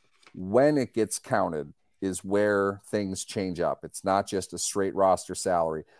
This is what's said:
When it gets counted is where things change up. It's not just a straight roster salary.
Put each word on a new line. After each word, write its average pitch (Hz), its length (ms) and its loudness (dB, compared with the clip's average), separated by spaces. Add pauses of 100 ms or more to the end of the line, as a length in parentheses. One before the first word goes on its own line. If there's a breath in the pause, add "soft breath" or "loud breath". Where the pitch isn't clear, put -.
(360)
When 123 420 4
it 123 180 -2
gets 110 260 0
counted 82 520 -2 (280)
is 95 240 -4
where 101 640 2
things 98 380 -4
change 92 360 -4
up. 76 240 -2
It's - 180 -12
not 98 240 2
just - 260 -6
a 87 60 -10
straight 98 360 -2
roster 92 420 2
salary. 82 480 0 (160 soft breath)